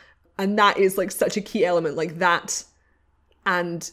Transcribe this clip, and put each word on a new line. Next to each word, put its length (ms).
and 180
that 200
is, 200
like, 140
such 260
a 40
key 220
element, 320
like, 220
that 460
and 480